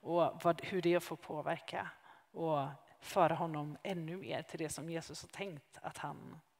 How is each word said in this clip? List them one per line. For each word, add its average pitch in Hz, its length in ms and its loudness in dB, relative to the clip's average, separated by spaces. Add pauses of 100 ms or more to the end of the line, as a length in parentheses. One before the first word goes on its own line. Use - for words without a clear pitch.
och 170 440 4
vad, 170 200 6
hur 185 180 -2
det 170 180 6
får 160 160 -8
påverka 160 720 -4 (420)
och 156 340 0 (340)
föra 160 340 6
honom 151 480 -2
ännu 175 340 -4
mer 135 260 -4
till - 160 -10
det 160 100 -2
som 165 220 -6
Jesus 160 320 -6
har - 60 -16
tänkt 185 540 -10
att - 160 -8
han 151 420 -8 (200)